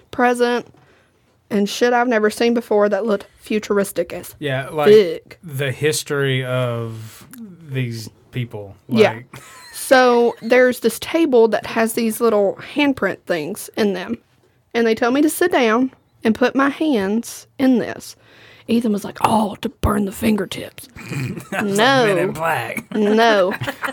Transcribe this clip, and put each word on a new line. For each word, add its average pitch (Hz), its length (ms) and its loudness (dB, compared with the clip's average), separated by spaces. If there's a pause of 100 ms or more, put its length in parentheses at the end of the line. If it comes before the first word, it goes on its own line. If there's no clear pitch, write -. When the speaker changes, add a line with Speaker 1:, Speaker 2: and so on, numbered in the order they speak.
(120)
Speaker 1:
present, 240 540 0 (840)
and 202 200 0
shit 240 240 0
I've 240 140 2
never 214 220 2
seen 233 240 0
before 214 360 2
that 202 160 -2
looked 208 200 -2 (140)
futuristic 196 720 -2
as 175 260 -12
Speaker 2:
Yeah, 135 300 -4
like, 156 200 2 (340)
Speaker 1:
fuck. - 200 -20
Speaker 2:
the 139 280 -4
history 139 760 -2
of 117 800 -6 (440)
these 117 400 -6 (220)
people. 104 440 -8 (140)
Speaker 1:
Yeah. 120 240 4
Speaker 2:
Like - 280 -18
<laughs> - 320 -20
Speaker 1:
So 240 680 4
there's 247 400 2
this 226 180 0
table 262 500 4
that - 180 -2
has 226 260 0
these 226 260 -2
little 208 380 2 (160)
handprint 277 520 0
things 175 520 -6
in 208 160 0
them. 190 240 -8 (560)
And 233 120 2
they 226 100 2
tell 240 160 0
me 277 100 2
to 311 80 4
sit 349 200 0
down 254 420 2 (340)
and 220 100 2
put 254 200 0
my 277 120 2
hands 233 800 -2 (100)
in 262 220 4
this. - 380 -8 (500)
Ethan 233 240 0
was 202 140 -2
like, - 160 -12
"Oh, 214 400 0
to 220 80 -8
burn 208 340 -2
the 190 80 -4
fingertips." - 840 -4
Speaker 2:
<laughs> - 40 -20
I 139 340 -8
was - 220 -12
like, 196 100 -4
Speaker 1:
No. 226 420 2
Speaker 2:
"Men 196 120 2
in 147 160 0
Black." 147 540 -4
<laughs> - 60 -14
Speaker 1:
No. 214 600 2 (400)